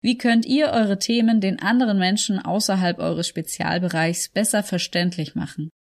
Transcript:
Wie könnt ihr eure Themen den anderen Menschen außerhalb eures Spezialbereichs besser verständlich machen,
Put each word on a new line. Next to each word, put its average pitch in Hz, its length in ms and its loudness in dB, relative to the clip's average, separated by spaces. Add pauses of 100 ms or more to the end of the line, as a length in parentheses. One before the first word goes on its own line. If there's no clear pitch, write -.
Wie 240 140 2
könnt 233 280 2
ihr 285 240 2
eure 202 280 2
Themen 226 420 2
den 190 200 0
anderen 220 380 2
Menschen 190 420 0
außerhalb 185 580 0
eures 165 300 -2
Spezialbereichs 165 1000 -2
besser 208 340 0
verständlich 175 720 -2
machen, 160 320 -6 (160)